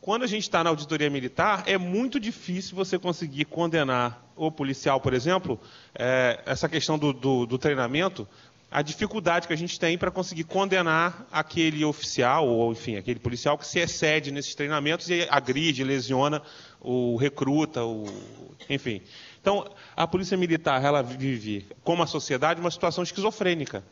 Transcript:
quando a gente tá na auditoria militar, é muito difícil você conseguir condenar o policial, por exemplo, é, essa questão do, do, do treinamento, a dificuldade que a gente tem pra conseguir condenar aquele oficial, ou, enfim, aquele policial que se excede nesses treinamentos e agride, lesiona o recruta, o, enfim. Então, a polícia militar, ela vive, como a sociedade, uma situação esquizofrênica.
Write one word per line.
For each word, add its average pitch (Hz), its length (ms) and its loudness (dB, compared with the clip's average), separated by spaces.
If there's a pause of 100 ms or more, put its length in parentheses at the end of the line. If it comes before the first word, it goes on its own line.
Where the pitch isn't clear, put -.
quando 220 180 0
a 254 40 0
gente 214 240 -2
tá 170 120 2
na 170 60 2
auditoria 151 400 0
militar, 160 580 0
é 196 120 2
muito 214 420 -2
difícil 190 560 -6
você 185 220 0
conseguir 156 480 -4
condenar 131 760 0 (140)
o 156 160 -2
policial, 139 480 0
por 131 140 0
exemplo, 151 440 2 (360)
é, 127 500 2
essa 131 240 -2
questão 156 300 0
do, 147 120 2
do, 127 360 2
do 120 100 -2
treinamento, 147 720 0 (420)
a 143 120 2
dificuldade 175 640 0
que 170 80 0
a - 20 -2
gente 170 240 -4
tem 170 160 2
pra 180 140 0
conseguir 180 340 -6
condenar 175 880 2
aquele 156 540 0
oficial, 143 600 2
ou, 117 240 2
enfim, 113 260 -6
aquele 110 220 -4
policial 123 380 0
que - 100 -12
se - 120 -2
excede 156 520 0
nesses 139 240 -6
treinamentos 151 540 -2
e 170 220 0
agride, 139 520 2
lesiona 135 600 2 (400)
o 123 340 0
recruta, 143 680 0
o, 113 220 -4 (640)
enfim. 127 320 -4 (400)
Então, 196 260 0 (300)
a 160 100 2
polícia 190 300 0
militar, 160 480 2
ela 143 180 4
vive, 120 640 -4 (160)
como 170 200 2
a 165 40 2
sociedade, 151 540 0
uma 175 100 0
situação 170 320 -2
esquizofrênica. 175 880 -2